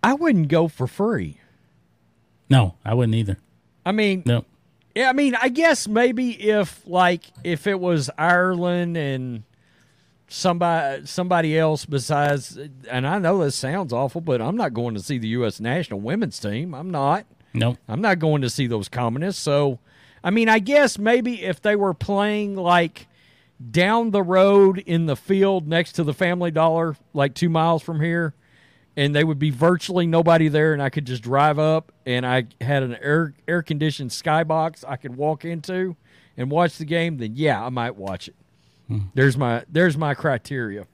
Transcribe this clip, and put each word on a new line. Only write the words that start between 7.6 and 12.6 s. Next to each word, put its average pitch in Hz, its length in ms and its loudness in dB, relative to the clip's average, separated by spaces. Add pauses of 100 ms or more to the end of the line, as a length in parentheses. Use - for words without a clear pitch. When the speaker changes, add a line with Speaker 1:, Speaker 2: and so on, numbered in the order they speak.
Speaker 1:
it 196 140 0
was 165 400 0
Ireland 175 760 0
and 127 460 -6 (840)
somebody, 165 760 -2
somebody 170 520 0
else 156 280 0
besides, 143 720 -2 (320)